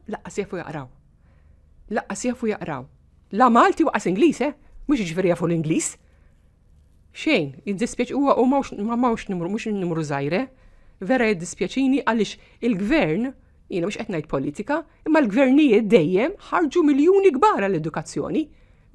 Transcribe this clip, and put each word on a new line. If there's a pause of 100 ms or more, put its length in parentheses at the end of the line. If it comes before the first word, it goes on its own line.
laqqas
jafu
jaqraw. (1000)
Laqqas
jafu
jaqraw. (480)
La
Malti
waqas
Ingliż,
eh? (300)
Mhux
jiġifieri
jafu
l-Ingliż. (1300)
Xejn, (100)
jiddispjaċ-,
huwa,
u
mawx,
ma
mawx
numru,
mhux
numru
żgħir,
eh? (500)
Vera
jiddispjaċini
għaliex (240)
il-gvern, (360)
jiena
mhux
qed
ngħid
politika, (220)
imma
l-gvernijiet
dejjem
ħarġu
miljuni
kbar
għall-edukazzjoni. (500)